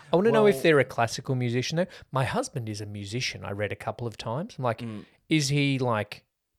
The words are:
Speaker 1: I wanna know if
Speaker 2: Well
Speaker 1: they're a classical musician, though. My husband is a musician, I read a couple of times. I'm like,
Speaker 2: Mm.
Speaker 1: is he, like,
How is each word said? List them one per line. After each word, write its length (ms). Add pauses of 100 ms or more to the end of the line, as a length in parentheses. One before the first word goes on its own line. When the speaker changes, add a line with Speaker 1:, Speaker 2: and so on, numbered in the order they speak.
(120)
Speaker 1:
I 40
wanna 140
know 160
if 100
Speaker 2:
Well 60
Speaker 1:
they're 180
a 40
classical 500
musician, 420
though. 100 (260)
My 120
husband 440
is 140
a 40
musician, 580
I 80
read 200
a 40
couple 300
of 120
times. 400
I'm 60
like, 160
Speaker 2:
Mm. 260 (240)
Speaker 1:
is 180
he, 300
like, 460 (340)